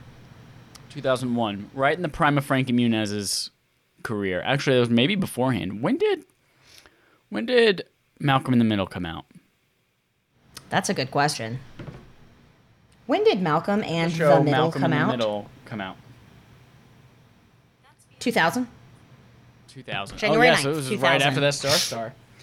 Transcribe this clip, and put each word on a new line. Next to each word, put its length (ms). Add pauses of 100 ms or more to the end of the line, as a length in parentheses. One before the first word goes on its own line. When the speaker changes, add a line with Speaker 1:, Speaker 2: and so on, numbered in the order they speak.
(920)
Speaker 1:
Two 120
thousand 320
one, 400
right 220
in 60
the 60
prime 300
of 60
Frankie 280
Muniz's 800 (520)
career. 420
Actually, 320
it 40
was 100
maybe 260
beforehand. 640
When 160
did, 260 (1040)
when 160
did 380 (360)
Malcolm 340
in 40
the 60
Middle 220
come 180
out? 220 (1400)
Speaker 2:
That's 180
a 60
good 160
question. 480 (1500)
When 180
did 180
Malcolm 420
and 280
Speaker 1:
The 40
show 200
Speaker 2:
the 80
Middle 80
Speaker 1:
Malcolm 300
Speaker 2:
come 100
Speaker 1:
in 60
the 60
Speaker 2:
out? 60
Speaker 1:
Middle 400 (160)
come 140
out. 160 (2250)
Speaker 2:
Two 120
thousand. 360 (1000)
Speaker 1:
Two 140
thousand. 340
Speaker 2:
January 320
Speaker 1:
Oh, 40
yeah, 60
so 120
it 40
Speaker 2:
ninth, 160
Speaker 1:
was 100
right 200
after 200
Speaker 2:
two 0
thousand. 20
Speaker 1:
that 340
Star 360 (300)